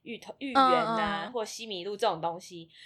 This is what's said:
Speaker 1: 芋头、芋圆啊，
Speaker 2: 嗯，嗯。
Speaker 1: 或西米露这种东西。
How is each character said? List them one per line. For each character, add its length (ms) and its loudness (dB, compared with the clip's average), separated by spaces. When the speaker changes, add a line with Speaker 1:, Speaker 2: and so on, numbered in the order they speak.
Speaker 1:
芋 160 -10
头、 200 -14
芋 140 -6
圆 80 6
啊， 640 4
Speaker 2:
嗯， 40 -8
嗯。 40 -12
Speaker 1:
或 120 -2
西 220 -10
米 180 -6
露 120 -4
这 100 2
种 140 2
东 200 -2
西。 280 -14